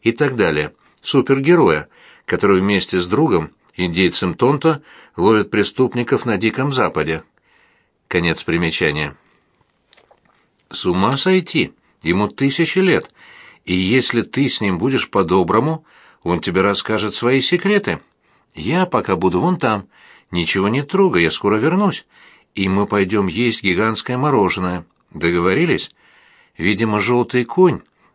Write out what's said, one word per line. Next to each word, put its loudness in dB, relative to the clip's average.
и 0
так -2
далее, 0
супергероя, 2
который 2
вместе 0
с -4
другом, 0
индейцем 0
Тонто, 0
ловит 2
преступников 0
на -2
Диком -2
Западе. -2
Конец 0
примечания. -2
«С -8
ума 2
сойти! 0
Ему 0
тысячи -2
лет, 2
и 0
если 0
ты -2
с -4
ним -2
будешь -2
по-доброму, 2
он -2
тебе 0
расскажет -2
свои 0
секреты. 0
Я -2
пока -2
буду 0
вон 0
там. -2
Ничего -2
не -2
трогай, 2
я 2
скоро 0
вернусь, 0
и -2
мы 0
пойдём 0
есть -2
гигантское -2
мороженое. 0
Договорились?» 0
Видимо, 0
жёлтый 0
конь, 2